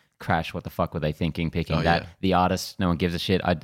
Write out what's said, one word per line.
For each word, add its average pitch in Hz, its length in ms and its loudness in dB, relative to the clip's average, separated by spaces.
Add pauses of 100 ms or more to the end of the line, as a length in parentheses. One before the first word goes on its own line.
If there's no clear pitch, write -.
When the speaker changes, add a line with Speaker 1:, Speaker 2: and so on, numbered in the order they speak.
(180)
Speaker 1:
"Crash, 82 340 0
what - 120 -8
the - 60 -10
fuck - 220 -2
were 82 80 -6
they 76 120 0
thinking 82 380 -2
picking 80 260 -2
Speaker 2:
Oh, 80 60 0
Speaker 1:
that?" 82 200 2
Speaker 2:
yeah. - 60 -14 (140)
Speaker 1:
The 92 120 2
artist, 90 460 0
no 92 80 2
one 85 80 2
gives 87 180 0
a 85 40 -4
shit. 90 260 2
I, 90 200 2